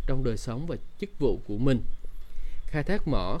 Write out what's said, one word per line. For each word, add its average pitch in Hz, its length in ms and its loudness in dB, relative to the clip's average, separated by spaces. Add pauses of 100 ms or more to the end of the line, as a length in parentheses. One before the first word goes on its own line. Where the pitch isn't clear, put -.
trong 131 180 2
đời 113 120 0
sống 123 300 -6
và 156 100 -4 (240)
chức - 180 -8
vụ 123 300 2
của 104 100 -2
mình. 127 220 4 (840)
Khai 151 160 0
thác 190 260 2
mỏ 107 320 2